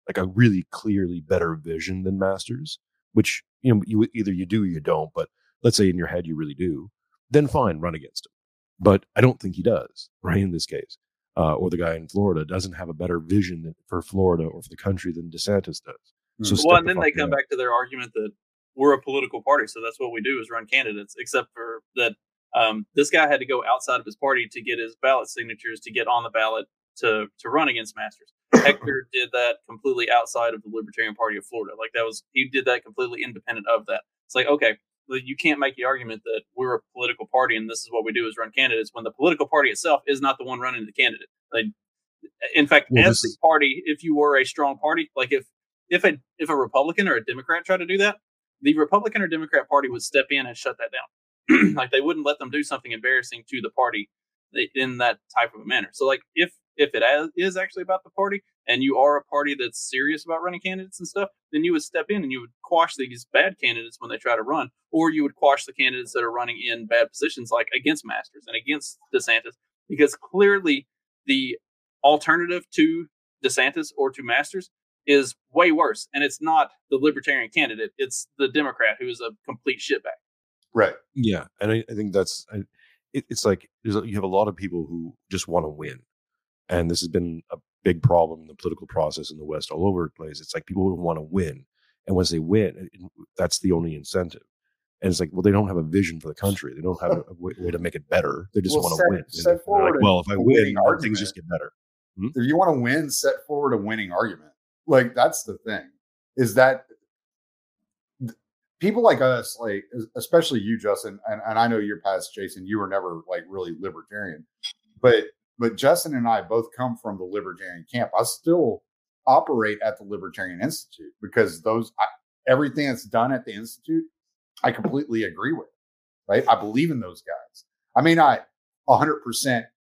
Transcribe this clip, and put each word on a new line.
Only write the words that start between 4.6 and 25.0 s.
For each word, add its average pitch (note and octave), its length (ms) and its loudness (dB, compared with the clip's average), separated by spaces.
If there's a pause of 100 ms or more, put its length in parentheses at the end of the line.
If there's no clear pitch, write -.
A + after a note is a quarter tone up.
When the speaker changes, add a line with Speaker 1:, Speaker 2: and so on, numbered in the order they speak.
Speaker 1:
or - 20 0
you E2+ 140 -4
don't, D#2+ 340 -2
but E2 140 -4 (340)
let's A#2+ 140 6
say G2 120 6
in F2+ 80 2
your E2+ 120 -2
head F2 180 -4
you D#2+ 100 -6
really D2+ 180 -6
do, E2 360 -4 (400)
then D3 160 6
fine, A#2 340 2
run E2 140 -4
against - 320 -16
him. - 60 -20 (480)
But G2 260 6 (100)
I - 40 4
don't B2 200 4
think F#2 140 -6
he - 80 -10
does, D#2 480 -2 (120)
right, F#2 160 0
in G2 120 0
this E2 160 -6
case. - 320 -12 (380)
Uh, D#2 180 2
or F2 160 -2
the F2 60 -4
guy E2 200 -2
in D#2+ 120 -12
Florida F#2+ 360 0
doesn't F#2 300 -6
have F2 140 -12
a E2+ 60 -10
better F2 260 -4
vision F2+ 420 0
than, D#2+ 120 -12 (120)
for F2 160 -4
Florida F#2 420 0
or D#2+ 180 -10
for - 60 -20
the - 80 -20
country F2+ 360 -4
than E2+ 180 -10
DeSantis F2+ 520 -4
does. - 300 -20 (300)
So G#2 80 -2
Speaker 2:
Hmm. G#2 60 4
Speaker 1:
step - 100 0
Speaker 3:
Well, F3 120 8
and E3 100 2
Speaker 1:
the F#3 60 0
Speaker 3:
then F3+ 60 -2
they D#3 100 2
Speaker 1:
fuck D3+ 80 -6
Speaker 3:
come C#3+ 120 0
Speaker 1:
down. C#3 80 0
Speaker 3:
back C#3 120 -6
to C#3 60 -2
their B2 160 0
argument B2 420 -4
that G#2+ 160 -6 (460)
we're C#3 180 6
a C3 60 -2
political C3 420 -4
party, C#3 240 4
so A2+ 160 -14
that's A2+ 180 -8
what B2 120 -4
we A2+ 80 -6
do C3 200 -2
is A2+ 100 -12
run A2+ 160 -8
candidates, G#2+ 520 -2
except B2 360 -4
for A2+ 280 -12 (140)
that, A#2 180 0 (420)
um, A2 380 0
this D3 160 2
guy D#3+ 180 4
had C#3 120 2
to B2+ 60 -10
go B2 180 -2
outside B2 360 0
of A2+ 60 -16
his G#2+ 100 -14
party B2+ 360 0
to A#2 100 -14
get A#2 160 -4
his A2+ 220 -8